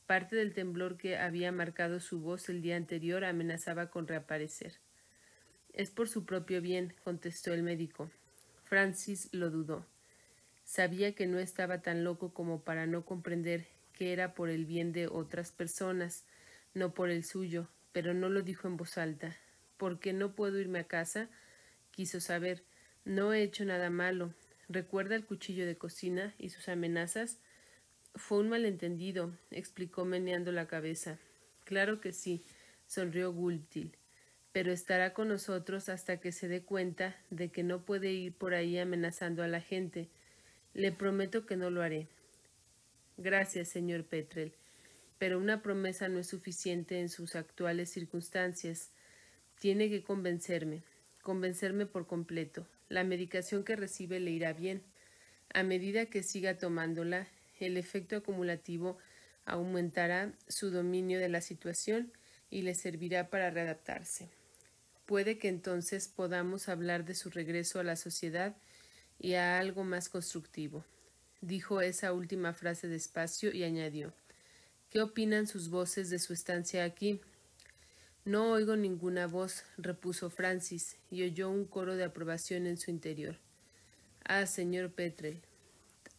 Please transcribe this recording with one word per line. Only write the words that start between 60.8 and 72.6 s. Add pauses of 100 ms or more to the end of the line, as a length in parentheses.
de
la
situación (380)
y
le
servirá
para
readaptarse. (800)
Puede
que
entonces
podamos
hablar
de
su
regreso
a
la
sociedad (640)
y
a
algo
más
constructivo. (560)
Dijo
esa
última
frase